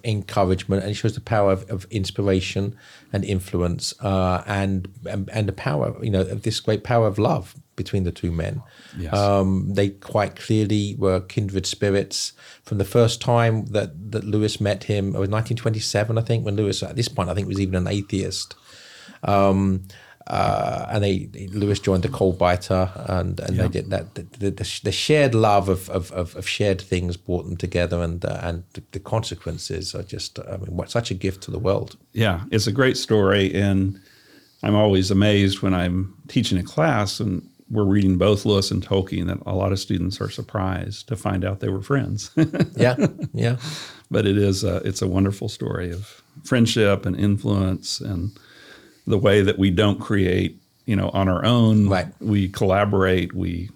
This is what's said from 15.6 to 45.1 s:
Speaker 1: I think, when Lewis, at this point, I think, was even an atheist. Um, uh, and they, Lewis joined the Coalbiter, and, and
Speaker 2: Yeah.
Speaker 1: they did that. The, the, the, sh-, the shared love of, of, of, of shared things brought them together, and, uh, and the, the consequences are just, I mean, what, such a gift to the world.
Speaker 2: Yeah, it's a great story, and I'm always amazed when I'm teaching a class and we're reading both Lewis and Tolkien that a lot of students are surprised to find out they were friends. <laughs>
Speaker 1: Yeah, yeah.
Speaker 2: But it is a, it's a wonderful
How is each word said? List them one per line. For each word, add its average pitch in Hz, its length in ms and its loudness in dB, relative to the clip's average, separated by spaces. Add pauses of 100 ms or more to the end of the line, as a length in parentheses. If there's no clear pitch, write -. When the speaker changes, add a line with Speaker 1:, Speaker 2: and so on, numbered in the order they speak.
Speaker 1:
I 113 40 2
think, 113 220 0
when 104 140 -2
Lewis, 101 260 0
at 92 140 -6
this 117 100 0
point, 90 220 -4
I 90 40 -4
think, 98 140 -2
was 98 140 -2
even 95 140 0
an 90 120 0
atheist. 98 680 -4 (680)
Um, 98 640 4 (400)
uh, - 640 0
and 101 120 0
they, 98 260 -2 (220)
Lewis 101 280 0
joined 92 240 2
the - 40 0
Coalbiter, 92 1000 0
and, 92 300 -2
and - 160 -4
Speaker 2:
Yeah. - 80 2
Speaker 1:
they - 60 2
did - 200 -4
that. - 240 -4
The, - 80 -12
the, 101 300 -4
the, - 120 -10
sh-, - 180 -8
the 104 100 -2
shared 147 420 2
love 104 340 4
of, 92 220 -2
of, 90 220 -4
of, 87 240 -6
of 90 120 -10
shared 98 320 0
things 90 380 -2
brought 87 280 -4
them 90 120 -8
together, 87 460 -2
and, 87 200 -4
uh, - 200 -4
and 87 200 -6 (100)
the, - 180 -14
the 95 80 -10
consequences 87 960 -6
are 92 80 -8
just, - 360 -12
I 98 180 -10
mean, 92 200 -8
what, - 140 -6
such 117 180 -2
a 95 60 -4
gift 95 280 -4
to - 80 -12
the - 60 -6
world. 101 400 -2 (160)
Speaker 2:
Yeah, 98 280 2 (100)
it's 104 160 0
a 104 40 0
great 127 260 2
story, 101 560 4
and 95 460 2 (600)
I'm 104 140 2
always 98 340 4
amazed 101 540 4
when 95 100 2
I'm 90 420 -2 (120)
teaching 110 320 0
a 92 40 -2
class 113 560 0
and 92 260 -4 (240)
we're 104 160 0
reading 98 320 4
both 101 280 4
Lewis 101 240 2
and 95 160 -2
Tolkien 92 420 -2
that 92 180 -4
a 95 100 -4
lot 95 160 0
of 98 80 -2
students 95 400 -4
are 101 100 -4
surprised 95 800 -6
to 113 80 -6
find 95 300 -2
out 98 160 -4
they 110 80 -4
were 95 120 -4
friends. 107 540 -2
<laughs> 156 420 2
Speaker 1:
Yeah, 123 180 4 (380)
yeah. 117 240 0 (540)
Speaker 2:
But 104 160 2
it 101 100 4
is 98 260 2
a, 90 140 0 (100)
it's 98 140 -4
a 95 60 0
wonderful 98 420 0